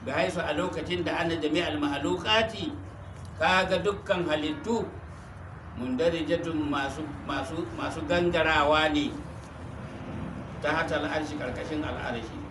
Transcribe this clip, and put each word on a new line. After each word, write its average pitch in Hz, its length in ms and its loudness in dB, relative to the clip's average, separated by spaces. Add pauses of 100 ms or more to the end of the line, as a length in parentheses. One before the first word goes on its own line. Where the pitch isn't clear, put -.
Bi 127 60 -4
haisu 170 340 2
a 151 80 0
lokacin 170 540 0
da 156 180 0
ana 165 160 2
jami'al 151 400 2
mahlukati, 170 880 2 (720)
kaga 180 400 6
dukkan 180 500 2
halittu 156 540 0 (960)
mundarijatun 156 880 2
masu, 139 320 0 (240)
masu, 160 400 -2 (140)
masu 156 260 -4
gangarawa 156 880 6
ne 147 160 2 (1500)
ta 147 220 0
hata 160 180 0
al'arshi, 151 380 -2
karkashin 143 420 -4
al'arshi. 123 560 -4 (140)